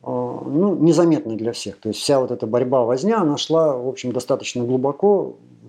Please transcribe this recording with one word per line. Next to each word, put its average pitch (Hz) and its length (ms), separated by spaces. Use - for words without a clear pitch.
э, - 40
ну, 131 680
незаметный 156 600
для 110 160
всех. - 260
То - 100
есть 104 120
вся 143 200
вот 123 100
эта 123 160
борьба, 123 380
возня, 147 360
она 151 180
шла, 156 380
в 123 120
общем, 127 240
достаточно 123 520
глубоко, 135 720